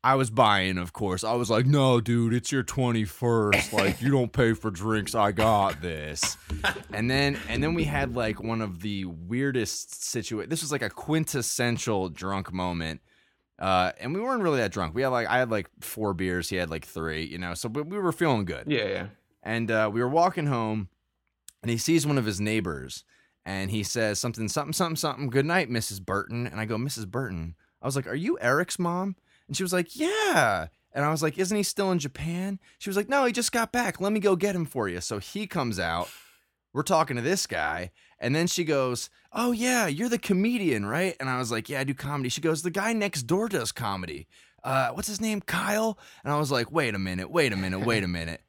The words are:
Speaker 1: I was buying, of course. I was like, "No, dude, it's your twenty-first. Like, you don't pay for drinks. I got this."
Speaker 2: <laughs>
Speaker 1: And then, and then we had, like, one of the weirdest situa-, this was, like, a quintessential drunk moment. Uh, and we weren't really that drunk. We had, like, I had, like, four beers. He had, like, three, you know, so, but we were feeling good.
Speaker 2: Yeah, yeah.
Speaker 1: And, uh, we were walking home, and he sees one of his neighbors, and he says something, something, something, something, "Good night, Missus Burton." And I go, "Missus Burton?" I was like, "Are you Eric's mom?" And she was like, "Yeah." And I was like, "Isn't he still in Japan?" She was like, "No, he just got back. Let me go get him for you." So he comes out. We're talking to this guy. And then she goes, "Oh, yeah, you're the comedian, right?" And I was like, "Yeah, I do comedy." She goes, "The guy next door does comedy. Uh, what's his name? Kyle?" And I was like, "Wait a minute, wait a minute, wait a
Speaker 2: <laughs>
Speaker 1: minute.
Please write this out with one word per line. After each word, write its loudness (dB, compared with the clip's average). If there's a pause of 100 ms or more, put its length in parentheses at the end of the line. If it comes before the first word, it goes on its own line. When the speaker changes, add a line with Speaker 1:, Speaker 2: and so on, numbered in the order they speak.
Speaker 1:
I 6
was 2
buying, 6
of -4
course. -2
I 0
was 0
like, 4
"No, 6
dude, 2
it's 0
your 0
twenty-first. 2
Like, 2
you 2
don't 2
pay 4
for -2
drinks. -2
I 4
got 4
this." -4 (280)
Speaker 2:
<laughs> -4
Speaker 1:
And -2
then, 2 (100)
and -2
then 0
we 0
had, -2
like, -2
one -2
of -6
the -4
weirdest -2
situa-, -6
this -2
was, -4
like, -2
a -2
quintessential 0
drunk -4
moment. -4 (580)
Uh, 4
and -6
we -4
weren't 0
really 2
that 0
drunk. -2
We 0
had, 2
like, 0
I 2
had, 2
like, -2 (120)
four -2
beers. 0
He -2
had, -2
like, -6
three, -4
you -10
know, -6
so, -6
but -4
we -6
were 2
feeling 2
good. -6
Speaker 2:
Yeah, 2
yeah. -4 (360)
Speaker 1:
And, -2
uh, 4
we 0
were 2
walking 2
home, 0 (720)
and -4
he 2
sees 2
one 4
of 2
his -2
neighbors, -2 (420)
and -4
he 0
says 0
something, -4
something, -4
something, 0
something, -2
"Good 4
night, 0
Missus -2
Burton." -2
And -8
I -2
go, -2
"Missus -4
Burton?" -6 (260)
I -10
was 0
like, -4
"Are -4
you -2
Eric's 2
mom?" -2 (320)
And -6
she -2
was -2
like, 0
"Yeah." 2 (260)
And 0
I 2
was 0
like, 0
"Isn't 0
he 2
still 0
in 2
Japan?" -4 (200)
She -8
was -2
like, 0
"No, 4
he 2
just 0
got 0
back. 0
Let 2
me 2
go 6
get 0
him 0
for -2
you." -4
So -4
he -8
comes -2
out. 0 (600)
We're -2
talking 2
to -2
this 0
guy. -4 (320)
And 0
then 2
she 0
goes, 0 (220)
"Oh, 0
yeah, 2
you're -2
the 2
comedian, 2
right?" 0
And -4
I 0
was -2
like, -2
"Yeah, -4
I 0
do -2
comedy." -4
She -4
goes, 2
"The -2
guy 0
next -2
door 2
does -2
comedy. -6 (360)
Uh, 2
what's -6
his -8
name? -2
Kyle?" 0 (260)
And -2
I 2
was 0
like, 0
"Wait 0
a -2
minute, -4
wait 2
a -2
minute, -2
wait 2
a -2
Speaker 2:
<laughs> -2
Speaker 1:
minute. -8